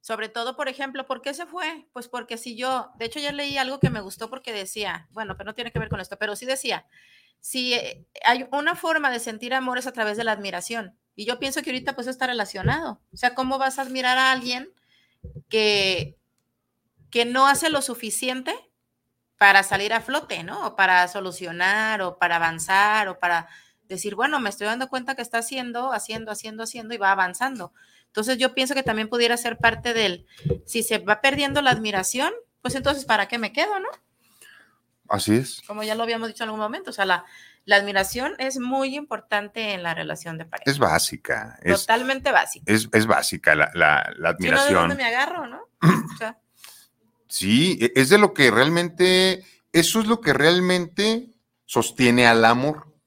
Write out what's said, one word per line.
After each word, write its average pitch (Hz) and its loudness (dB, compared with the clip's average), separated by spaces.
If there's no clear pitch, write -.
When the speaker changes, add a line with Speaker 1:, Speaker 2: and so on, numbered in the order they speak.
Speaker 1:
Sobre 220 -8
todo, 233 -6
por 285 -4
ejemplo, 269 -8
¿por 254 -8
qué 277 -6
se 330 -10
fue? 320 -10
Pues 240 -16
porque 254 -10
si 233 -14
yo, 254 -4
de 233 -8
hecho, 233 -10
ya 294 -6
leí 285 -6
algo 262 -2
que 269 6
me 220 -4
gustó 208 -12
porque 254 -12
decía, 190 -8
bueno, 202 -10
pero 190 -12
no 214 -14
tiene 240 -10
que - -6
ver 220 -6
con 202 -6
esto, 196 -12
pero 208 -6
sí - -14
decía, 254 -4
si, 254 -4
eh, - -6
hay 254 2
una 294 -2
forma 311 -2
de 240 -4
sentir 233 -8
amor 254 -2
es 247 -8
a 262 -8
través 214 -4
de 233 -4
la 220 0
admiración. 196 -8
Y 208 -12
yo 240 -4
pienso 277 -4
que 302 -8
ahorita, 254 -6
pues, 247 -8
está 254 -6
relacionado. 233 -4
O - -20
sea, 240 -2
¿cómo 262 -2
vas 269 -2
a 269 -4
admirar 254 0
a 262 4
alguien 247 -4
que, 196 0
que 233 2
no 254 4
hace 277 4
lo 285 0
suficiente 254 -6
para 196 8
salir 196 -2
a 226 0
flote, 226 -6
¿no? 277 -8
O 202 -8
para 185 4
solucionar, 190 -2
o 180 -6
para 170 2
avanzar, 190 2
o 180 -10
para 170 -2
decir, 196 -8
bueno, 269 0
me 220 -2
estoy 208 -8
dando 247 -4
cuenta 262 -6
que 262 -10
está 233 -6
haciendo, 247 -6
haciendo, 220 -8
haciendo, 220 -12
haciendo 226 -10
y 226 -10
va 196 4
avanzando. 196 -2
Entonces, 233 -2
yo 254 0
pienso 262 0
que 269 0
también 220 -2
pudiera 240 2
ser 233 -6
parte 233 0
del, 202 -2
si 226 -2
se 220 -2
va 208 0
perdiendo 277 0
la 262 4
admiración, 220 -2
pues 247 -4
entonces, 277 -2
¿para 202 2
qué 240 -6
me 214 -6
quedo, 392 -2
no? 415 -8
Speaker 2:
Así 104 2
es. 131 -2
Speaker 1:
Como 214 -10
ya 214 -4
lo 226 -4
habíamos 226 -4
dicho 226 -10
en 220 -8
algún 214 -8
momento, 254 -6
o - -14
sea, 202 0
la, 180 0
la 202 6
admiración 202 0
es 262 -4
muy 262 -2
importante 214 -6
en 180 -8
la 170 -4
relación 160 -8
de 165 -12
pareja. - -2
Speaker 2:
Es 143 0
básica. 104 0
Es, 92 2
Speaker 1:
Totalmente 262 0
básica. - 0
Speaker 2:
es, 110 2
es 110 6
básica 78 4
la, 76 4
la, 76 4
la 82 0
Speaker 1:
Si 90 0
no, - 4
¿de - 4
dónde 85 4
Speaker 2:
admiración. - -6
Speaker 1:
me 262 -4
agarro, 277 -2
no? 262 -16
Speaker 2:
<clears throat> - 2
Speaker 1:
O - -18
sea. 226 -10
Speaker 2:
Sí, 131 2
e-, 120 2
es 131 6
de 202 8
lo 208 6
que 135 8
realmente, 175 4
eso 170 4
es 214 0
lo 226 2
que 151 2
realmente 180 2
sostiene 123 4
al 113 8
amor. 127 2